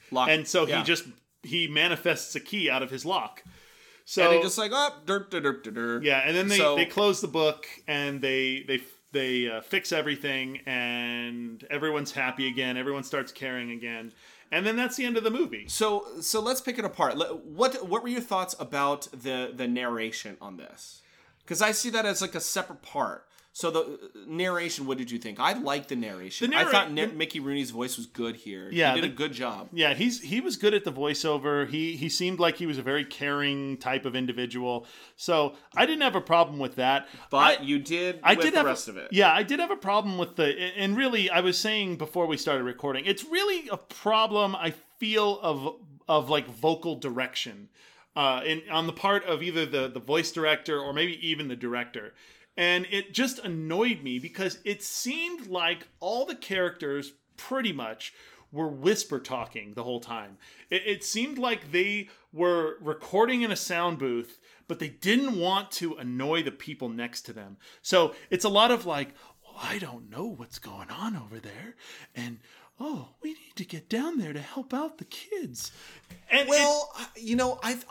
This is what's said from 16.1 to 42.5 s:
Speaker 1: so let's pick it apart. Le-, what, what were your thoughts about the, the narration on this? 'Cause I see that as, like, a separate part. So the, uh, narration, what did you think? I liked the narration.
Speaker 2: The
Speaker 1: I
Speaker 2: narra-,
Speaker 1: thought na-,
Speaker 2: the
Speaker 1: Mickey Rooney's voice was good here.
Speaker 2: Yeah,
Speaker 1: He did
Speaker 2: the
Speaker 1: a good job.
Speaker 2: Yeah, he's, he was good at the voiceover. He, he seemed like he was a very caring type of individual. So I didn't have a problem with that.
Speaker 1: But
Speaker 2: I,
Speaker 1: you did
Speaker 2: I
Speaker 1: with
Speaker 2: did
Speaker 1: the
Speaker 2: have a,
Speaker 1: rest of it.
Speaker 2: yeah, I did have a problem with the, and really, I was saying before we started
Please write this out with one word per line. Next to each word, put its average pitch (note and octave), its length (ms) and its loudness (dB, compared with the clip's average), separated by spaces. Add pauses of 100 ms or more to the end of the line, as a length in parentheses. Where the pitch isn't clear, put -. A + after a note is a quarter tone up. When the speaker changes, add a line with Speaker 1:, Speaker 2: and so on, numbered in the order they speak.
Speaker 1:
so G#3+ 200 0
let's B3+ 200 -2
pick B3 180 -4
it G#3 60 -2
apart. C#3+ 320 0
Le-, E3 180 -2
what, A3+ 520 0
what G#3 140 0
were A#3+ 80 -6
your A#3+ 120 -2
thoughts F#3 380 -2
about C#3+ 520 0
the, B2+ 420 -4
the B2 140 -4
narration A#2 720 -2
on G2 160 -14
this? - 460 -18 (440)
'Cause - 160 -4
I G#3+ 120 6
see G#3+ 180 -2
that A3 140 0
as, G3+ 160 0
like, F#3 140 -6
a E3 60 -4
separate F3+ 400 -4
part. A#2 420 -2 (300)
So E3 180 -2
the, D#3+ 80 2
uh, D3 180 -2 (300)
narration, E3+ 580 -2
what C3 140 -2
did B2 100 -6
you A#2 80 -4
think? A2 220 -8
I D#3 140 4
liked D3 360 -2
the C#3 60 -4
narration. G#2 560 -4
Speaker 2:
The D#4 60 4
Speaker 1:
I - 20 6
Speaker 2:
narra-, - 120 4
Speaker 1:
thought F#3+ 200 4
na-, D#3 160 0
Speaker 2:
the - 60 -6
Speaker 1:
Mickey D#3+ 260 -4
Rooney's C#3 320 -2
voice A#2 260 -4
was A#2 80 -8
good A#2 300 -6
here. F#2+ 360 -12
Speaker 2:
Yeah, D#3 220 6
Speaker 1:
He D#3 80 2
did E3 80 0
Speaker 2:
the C3+ 40 -6
Speaker 1:
a A#2+ 40 -10
good C#3+ 160 -2
job. A2+ 400 -6
Speaker 2:
Yeah, D#3 220 4
he's, A#3 260 0
he G#3 200 -2
was E4+ 160 -4
good G#3 180 4
at G3+ 80 2
the F3+ 80 -2
voiceover. C#3+ 760 0
He, D#3+ 280 -2
he D3 120 -4
seemed F3+ 320 -2
like E3 180 4
he F3 100 -2
was D3 100 -2
a B2+ 60 -4
very C#3 200 0
caring C#3 720 -2
type C3 280 -2
of B2+ 100 -2
individual. B2 680 -2 (300)
So D3+ 400 2 (200)
I A#3+ 120 8
didn't D#4 160 0
have A#3 120 4
a F#3 60 2
problem E3 380 6
with C3+ 160 -2
that. C3 320 4 (240)
Speaker 1:
But C#3 60 4
Speaker 2:
I, C#3+ 260 8
Speaker 1:
you C#3+ 160 2
did F3 420 -2
Speaker 2:
I F#3 140 10
Speaker 1:
with - 100 6
Speaker 2:
did D#4 80 6
Speaker 1:
the F#4 40 4
Speaker 2:
have D4 100 8
a, - 20 4
Speaker 1:
rest B2 200 -2
of G2 80 -12
it. - 140 -10
Speaker 2:
yeah, F3+ 220 8
I F#3 80 4
did C#4 180 0
have E4+ 120 -2
a G4 40 2
problem G3+ 440 0
with F3 160 -4
the, D3 200 4 (220)
and G3 180 2
really, A#3+ 360 4
I E3+ 80 6
was F3+ 180 4
saying G#3 380 0
before D#3+ 320 0
we D#3 100 0
started C#3 260 0